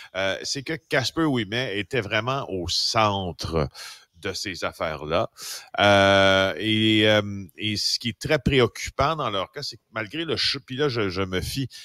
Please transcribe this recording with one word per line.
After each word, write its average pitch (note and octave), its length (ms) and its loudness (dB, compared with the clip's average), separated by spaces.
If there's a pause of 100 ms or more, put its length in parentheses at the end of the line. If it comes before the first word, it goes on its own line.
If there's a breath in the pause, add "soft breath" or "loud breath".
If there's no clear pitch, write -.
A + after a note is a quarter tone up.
(160 loud breath)
Euh, F#2+ 260 -2
c'est - 200 -6
que D#3+ 120 -6
Casper D3+ 500 -2
Ouimet A#2 540 -2
était A#2 220 -2
vraiment A2 500 -2
au F2+ 180 -4
centre F#2 1000 0 (520 loud breath)
de F#2+ 120 -6
ces F#2 320 -8
affaires-là. E2 680 -4 (480 loud breath)
Euh, G2 800 6
et, A2 500 4
euh, G2+ 360 2 (120)
et G#2 200 -4
ce - 240 -2
qui A#2+ 80 -4
est G#2 100 -8
très D3 220 0
préoccupant C3+ 720 0
dans C#3 160 -4
leur F#2+ 220 -4
cas, C#3+ 100 -12
c'est - 140 -10
que - 60 -20 (100)
malgré A2+ 320 -6
le C3+ 120 -2
ch-, - 300 -2
puis C3 80 -10
là, D3 140 0
je, A#2 200 0
je F#2 140 -2
me F#2 180 -2
fie C3 280 -4 (160 loud breath)